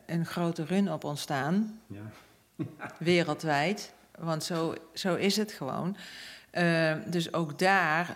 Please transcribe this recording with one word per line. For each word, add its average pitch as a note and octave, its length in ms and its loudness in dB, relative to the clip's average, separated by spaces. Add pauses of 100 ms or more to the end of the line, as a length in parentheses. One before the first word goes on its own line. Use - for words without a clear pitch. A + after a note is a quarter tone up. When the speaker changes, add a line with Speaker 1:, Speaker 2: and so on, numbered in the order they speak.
Speaker 1:
een E3 200 0
grote E3+ 400 -2
run F#3+ 260 2
op D#3 120 -4
ontstaan. D3 840 0
Speaker 2:
Ja. G#2 240 -12 (440)
<laughs> E3 100 -4 (340)
Speaker 1:
Wereldwijd, D#3+ 960 2 (260)
want D#3+ 240 -2
zo, E3 300 -2 (200)
zo F3+ 220 0
is G3 220 2
het G#3+ 140 -2
gewoon. E3 460 -4 (520)
Eh, E3 440 4 (120)
dus F3 280 -2
ook D3+ 260 -2
daar F3 560 4